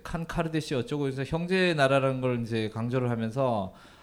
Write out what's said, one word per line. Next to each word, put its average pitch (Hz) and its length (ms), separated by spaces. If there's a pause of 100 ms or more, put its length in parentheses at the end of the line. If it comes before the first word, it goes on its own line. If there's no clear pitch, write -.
칸 165 220
카르데시 160 480
어쩌고." 139 340
해서 131 160
형제 175 500
나라라는 135 460
걸 123 220
이제 110 280
강조를 120 400
하면서 113 640 (280)